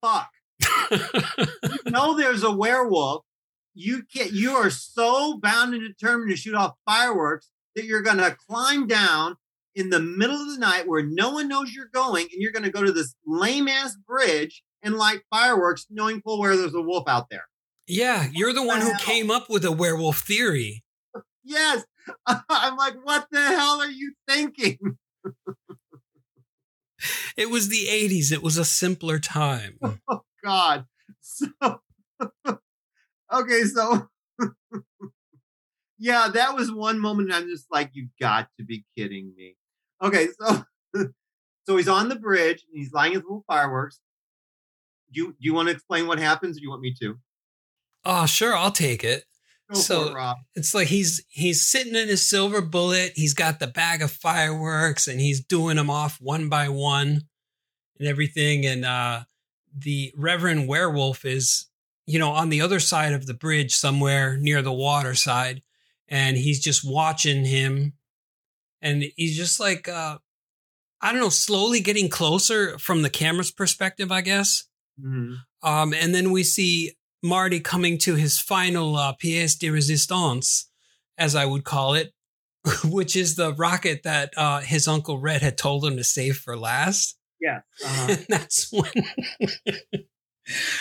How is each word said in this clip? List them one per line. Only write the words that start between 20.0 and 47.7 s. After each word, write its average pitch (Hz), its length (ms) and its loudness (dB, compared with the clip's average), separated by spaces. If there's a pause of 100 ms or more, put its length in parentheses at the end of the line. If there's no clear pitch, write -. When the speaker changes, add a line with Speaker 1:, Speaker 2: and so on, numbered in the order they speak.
Speaker 2:
theory. 147 640 -2 (580)
Speaker 1:
Yes. 294 420 0 (220)
<laughs> - 200 -18
I'm 254 500 0
like, 269 180 -2 (100)
"What 294 280 -2
the 285 100 2
hell 294 400 2
are 294 80 -4
you 277 240 -12 (140)
thinking?" 277 500 0 (460)
<laughs> 127 120 -12 (2000)
Speaker 2:
It 220 140 -2
was 226 180 0
the 214 200 0
eighties. 190 440 2
It 156 100 -2
was 160 140 0
a 165 80 0
simpler 170 540 -2
time. 139 640 -4
Speaker 1:
<laughs> 107 260 -6
Oh, 202 120 -4 (240)
God. 170 420 2 (340)
So, - 260 -8 (140)
<laughs> 247 180 0 (1500)
okay, 247 320 2
so, 226 440 0 (300)
<laughs> - 1600 -12
yeah, 233 300 2
that 247 260 2
was 240 160 -2
one 220 300 -2
moment 208 320 0
I'm 175 160 -2
just 170 220 -12
like, 147 240 0
"You've 127 160 -12 (100)
got 113 280 0 (100)
to 110 60 -16
be 107 200 -12 (120)
kidding 98 400 -10
me." 92 200 -20 (460)
Okay, 190 260 2 (100)
so, 214 260 0 (300)
<laughs> 196 100 -2 (640)
so 190 100 2
he's 180 120 2
on 202 200 4
the 262 80 -4
bridge, 185 520 2
and 160 100 -20
he's 139 140 -10
lighting 156 220 2
his 185 80 -4
little 202 240 -12
fireworks. 143 540 -2 (1120)
Do 151 100 -4
you, 180 100 -4
do - 80 -20
you 156 140 0
wanna 165 160 2
explain 165 360 -2
what 165 120 0
happens, 160 380 0
or 147 40 -16
do 147 40 -14
you 139 60 -12
want 131 120 -12
me 127 180 -6
to? 113 180 -8 (840)